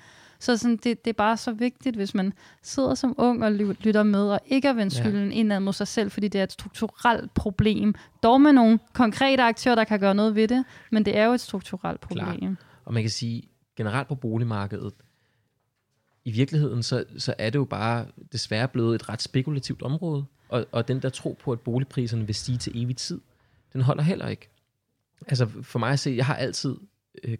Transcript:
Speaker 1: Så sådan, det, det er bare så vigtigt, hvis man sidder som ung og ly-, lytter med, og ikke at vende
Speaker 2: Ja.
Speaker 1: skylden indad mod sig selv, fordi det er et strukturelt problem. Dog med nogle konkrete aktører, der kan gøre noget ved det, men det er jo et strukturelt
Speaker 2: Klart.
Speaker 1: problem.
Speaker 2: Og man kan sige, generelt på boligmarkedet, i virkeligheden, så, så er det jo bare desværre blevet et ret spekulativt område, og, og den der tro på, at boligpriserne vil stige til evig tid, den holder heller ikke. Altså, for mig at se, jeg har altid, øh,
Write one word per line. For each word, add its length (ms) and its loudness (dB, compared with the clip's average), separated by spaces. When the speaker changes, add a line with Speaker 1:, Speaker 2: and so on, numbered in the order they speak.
Speaker 1:
Så 140 2
sådan, 200 2
det, 280 -2
det 60 -2
er 20 -2
bare 240 2
så 160 -6
vigtigt, 440 -4
hvis 180 -4
man 180 0
sidder 320 0
som 240 0
ung 260 2
og 80 2
ly-, 280 0
lytter 220 4
med, 280 4
og 160 0
ikke 220 2
at 80 2
vende 200 -2
Speaker 2:
Ja. 60 -2
Speaker 1:
skylden 300 0
indad 280 0
mod 120 -2
sig 160 -4
selv, 220 -2
fordi 180 -2
det 100 -2
er 60 2
et 80 -8
strukturelt 840 -4
problem. 600 2
Dog 180 8
med 120 10
nogle 260 8
konkrete 500 4
aktører, 320 4
der 100 4
kan 160 0
gøre 140 4
noget 200 2
ved 140 4
det, 160 2
men 140 2
det 140 0
er 60 4
jo 80 4
et 80 2
strukturelt 600 -8
Speaker 2:
Klart. 280 -6
Speaker 1:
problem. 280 -4
Speaker 2:
Og 100 -8
man 80 0
kan 80 0
sige, 320 -6
generelt 320 -4
på 60 -4
boligmarkedet, 760 -4
i 60 -6
virkeligheden, 520 0
så, 220 -2
så 200 -4
er 120 -2
det 80 0
jo 60 2
bare 420 -4
desværre 360 -2
blevet 260 0
et 140 -6
ret 140 -8
spekulativt 600 -4
område, 420 -4
og, 240 -2
og 160 -2
den 140 -2
der 60 -2
tro 360 -6
på, 80 -2
at 80 -6
boligpriserne 680 -4
vil 80 -4
stige 240 -4
til 240 -6
evig 140 -4
tid, 240 -10
den 80 -4
holder 220 2
heller 260 -2
ikke. 200 -10
Altså, 220 0
for 160 -8
mig 140 0
at 60 0
se, 180 -2
jeg 100 0
har 100 0
altid, 400 -4
øh, 160 -6